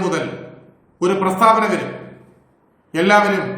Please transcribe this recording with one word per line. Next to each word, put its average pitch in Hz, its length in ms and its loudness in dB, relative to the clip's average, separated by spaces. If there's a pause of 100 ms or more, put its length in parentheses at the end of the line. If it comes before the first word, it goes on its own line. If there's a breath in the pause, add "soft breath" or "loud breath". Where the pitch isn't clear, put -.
മുതൽ 160 200 -2 (760)
ഒരു 180 200 2
പ്രസ്താവന 214 520 2
വരും. - 200 -4 (1040)
എല്ലാവരും 196 500 2 (140)